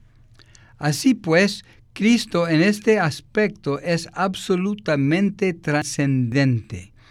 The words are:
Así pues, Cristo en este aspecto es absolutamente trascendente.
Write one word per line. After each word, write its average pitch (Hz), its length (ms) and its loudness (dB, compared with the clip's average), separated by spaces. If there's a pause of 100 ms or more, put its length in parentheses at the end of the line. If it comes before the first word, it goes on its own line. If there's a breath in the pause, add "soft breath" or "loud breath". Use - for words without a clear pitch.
(760 soft breath)
Así 151 380 0
pues, 185 500 0 (280 soft breath)
Cristo 196 560 0
en 160 120 2
este 208 380 2
aspecto 165 800 -2
es 170 360 -4
absolutamente 185 1400 -2
trascendente. 135 1400 -2 (180 soft breath)